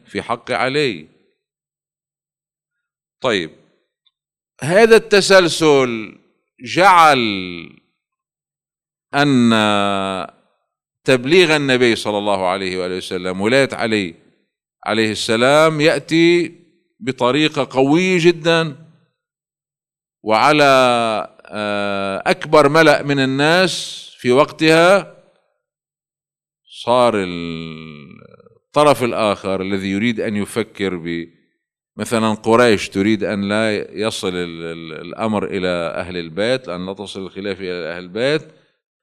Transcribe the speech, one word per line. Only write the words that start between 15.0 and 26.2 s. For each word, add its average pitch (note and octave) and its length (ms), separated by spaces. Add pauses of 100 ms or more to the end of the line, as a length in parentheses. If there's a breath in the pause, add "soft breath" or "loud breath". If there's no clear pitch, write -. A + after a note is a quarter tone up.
السلام، C#3+ 680
يأتي E3 760 (460)
بطريقة C3 680
قوية E3 500
جدًا E3 560 (1500)
وعلى، C3+ 420 (800)
آه، G2+ 800
أكبر D3+ 420
ملأ D#3 340
من C#3+ 160
الناس D3 840 (140)
في B2 140
وقتها. D#3+ 840 (1700)